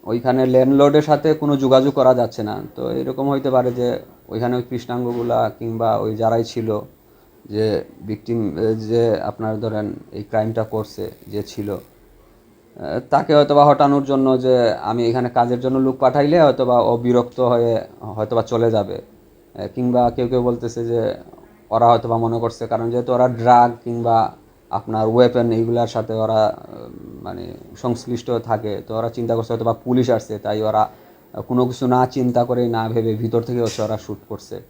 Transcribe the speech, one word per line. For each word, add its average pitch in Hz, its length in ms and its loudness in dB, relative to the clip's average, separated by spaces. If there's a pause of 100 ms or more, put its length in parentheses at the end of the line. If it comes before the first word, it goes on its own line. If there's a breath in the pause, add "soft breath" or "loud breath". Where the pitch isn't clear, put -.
ওইখানে 123 380 0 (120)
ল্যান্ডলর্ডের 139 560 6
সাথে 151 320 2
কোনো 147 120 0 (100)
যোগাযোগ 131 360 4
করা 127 200 6
যাচ্ছে 113 300 -4
না, 101 60 -6 (200)
তো 123 80 -10 (160)
এরকম 131 340 -6
হইতে 135 220 -2
পারে 123 240 2
যে 123 80 0 (400)
ওইখানে 120 320 -4
ওই 120 100 -6
কৃষ্ণাঙ্গগুলা 120 920 -2
কিংবা 113 380 -2
ওই 107 140 -2 (100)
যারাই 113 220 2
ছিল 113 260 -6 (840 soft breath)
যে 107 120 0 (420)
ভিকটিম, 117 320 -4 (180)
এ, 110 180 0 (140)
যে 117 140 2 (260)
আপনার 110 340 -6
ধরেন 107 220 -4 (260)
এই 107 120 -10
ক্রাইমটা 110 400 -2
করছে 107 480 -6 (220)
যে 101 80 -4 (100)
ছিল, 104 260 -8
আহ, - 1200 -14 (100)
তাকে 147 280 2
হয়তোবা 147 280 6
হটানোর 143 460 4
জন্য 135 160 2 (180)
যে 127 100 4 (340)
আমি 117 200 -2
এখানে 120 280 -2
কাজের 120 220 2
জন্য 131 180 0 (100)
লোক 131 160 0
পাঠাইলে 147 420 2
হয়তোবা 123 320 2 (120)
ও - 20 4 (140)
বিরক্ত 120 340 2
হয়ে 120 340 2 (420)
হয়তোবা 107 360 -2
চলে 117 240 2
যাবে, 98 260 -2
আহ, - 760 -18
কিংবা 123 260 0 (140)
কেউ 123 120 -2
কেউ 127 220 0
বলতেছে 117 360 -6
যে 117 160 -2 (760)
ওরা 117 160 4
হয়তোবা 117 340 2
মনে 113 180 -2
করছে, 113 280 -4
কারণ 117 200 -2
যেহেতু 123 220 -2
ওরা 123 140 4
ড্রাগ 120 440 6 (120)
কিংবা 117 340 0 (520)
আপনার 110 440 -4
ওয়েপন 120 380 4
এইগুলার 113 440 0
সাথে 113 180 -4
ওরা, 110 320 0
আহ, - 440 -8 (360)
মানে 92 180 -12 (400)
সংশ্লিষ্ট 120 480 -4 (180)
থাকে, 107 240 -2 (140)
তো - 120 -10
ওরা 117 180 -2
চিন্তা 117 180 -2
করছে 113 180 -2
হয়তোবা 113 200 0
পুলিশ 123 360 0
আসছে, 110 300 -2
তাই 104 300 -4
ওরা 107 140 2 (680 loud breath)
কোনো 123 200 2
কিছু 127 180 -4
না 123 180 4
চিন্তা 123 440 0
করেই 120 200 0
না 113 200 -2
ভেবে 113 340 -2
ভিতর 117 180 0
থেকে 120 200 -4
হচ্ছে 113 200 -4
ওরা 107 160 -4
শ্যুট 101 200 -12 (120)
করছে। 101 260 -14 (140)